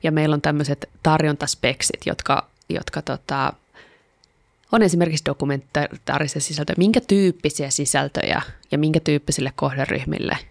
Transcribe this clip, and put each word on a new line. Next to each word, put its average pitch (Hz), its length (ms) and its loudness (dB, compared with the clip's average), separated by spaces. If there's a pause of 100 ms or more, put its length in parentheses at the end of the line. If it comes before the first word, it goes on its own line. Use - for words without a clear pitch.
Ja 160 80 2
meillä 151 220 2
on 147 80 0
tämmöiset 147 480 -2 (140)
tarjontaspeksit, 147 1000 0
jotka, - 420 -2 (220)
jotka 165 320 -6
tota, 139 520 -4 (1160)
on 226 120 6
esimerkiksi 170 420 2
dokumentaarisia 143 1160 -2
sisältöjä, 147 360 -4
minkä 214 300 4
tyyppisiä 170 640 2
sisältöjä - 720 0 (300)
ja 139 60 0
minkä 156 220 4
tyyppisille 147 560 -2
kohderyhmille 135 840 -4 (140)